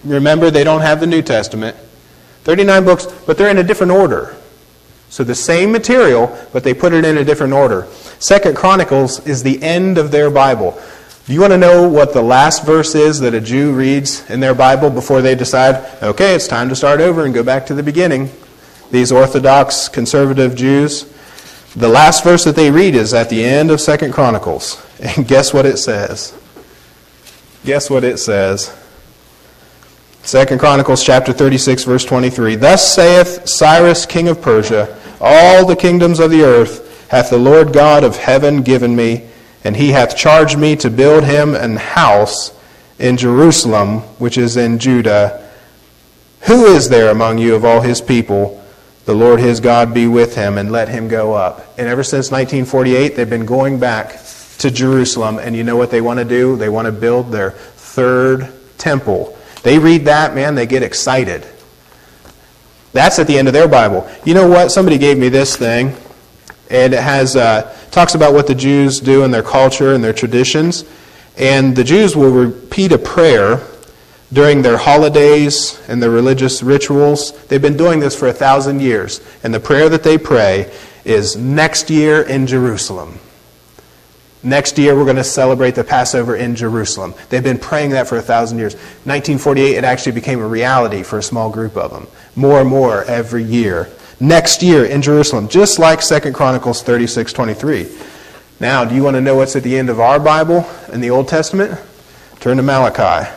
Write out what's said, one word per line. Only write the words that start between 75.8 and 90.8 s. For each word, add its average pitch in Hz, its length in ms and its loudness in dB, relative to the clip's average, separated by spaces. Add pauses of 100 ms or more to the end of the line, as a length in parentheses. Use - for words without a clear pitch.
and 120 120 -4
their 117 100 0
religious 127 520 0
rituals. 143 720 0 (160)
They've 143 120 -2
been 143 160 0
doing 165 220 2
this 143 160 -2
for 131 140 -4
a 120 40 -2
thousand 139 500 -2
years. 107 380 -4 (220)
And 113 100 -6
the 110 80 -4
prayer 147 280 2
that 160 160 0
they 160 120 4
pray 101 540 0 (340)
is, 104 320 -2
"Next 147 540 -4
year 151 320 2
in 135 240 -4
Jerusalem. 110 720 -6 (1200)
Next 139 360 -4
year 143 160 4
we're 143 120 2
gonna 131 180 0
celebrate 127 500 -2
the 123 80 -6
Passover 123 540 -4
in 120 180 -6
Jerusalem." 110 600 -8 (160)
They've 127 120 -4
been 127 160 -4
praying 147 320 -6
that 131 160 -2
for 120 100 -6
a 110 60 -6
thousand 117 360 -2
years. 107 180 -8 (280)
Nineteen 139 340 -4
forty-eight, 135 380 0
it 117 60 -4
actually 127 300 -4
became 120 280 -6
a 110 60 -6
reality 113 560 -2